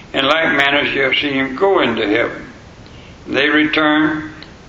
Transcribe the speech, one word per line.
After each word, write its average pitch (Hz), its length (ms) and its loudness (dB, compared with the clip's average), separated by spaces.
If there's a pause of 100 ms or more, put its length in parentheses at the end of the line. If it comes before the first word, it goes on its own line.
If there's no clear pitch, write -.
(140)
in 135 100 0
like 160 320 2
manner 139 220 2
as 131 160 -2
you 135 80 0
have 131 140 0
seen 143 180 -2
him 135 220 -2
go 190 240 4
into 113 260 0
heaven." 110 440 0 (760)
They 143 240 0
returned, 151 840 0 (360)